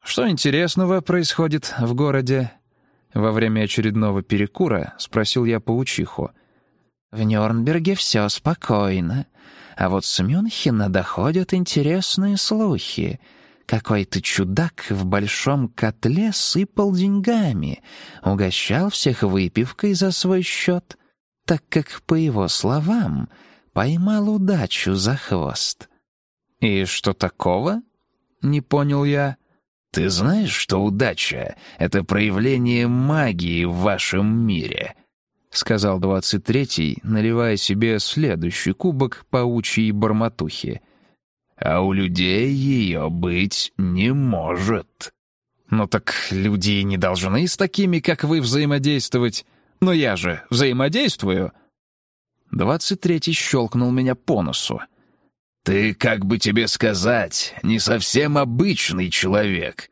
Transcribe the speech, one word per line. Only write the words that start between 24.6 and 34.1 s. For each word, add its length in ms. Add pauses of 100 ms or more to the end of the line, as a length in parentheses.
за 220
хвост. 720 (720)
«И 240
что 280
такого?» — 720 (580)
не 200
понял 440
я. 320 (540)
«Ты 200
знаешь, 420
что 280
удача — 760 (220)
это 260
проявление 840
магии 800
в 100
вашем 720